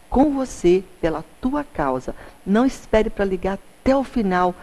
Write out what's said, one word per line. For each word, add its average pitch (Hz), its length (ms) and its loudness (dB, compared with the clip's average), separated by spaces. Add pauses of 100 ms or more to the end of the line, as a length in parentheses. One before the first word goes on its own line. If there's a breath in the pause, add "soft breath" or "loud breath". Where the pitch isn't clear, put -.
com 285 260 2
você, 190 500 0 (180)
pela 160 240 -2 (160)
tua 147 220 -2
causa. 131 500 -4 (320 loud breath)
Não 208 180 2
espere 220 460 0
pra 202 160 -2
ligar 190 280 -4
até - 420 -2
o 277 80 0
final 185 600 0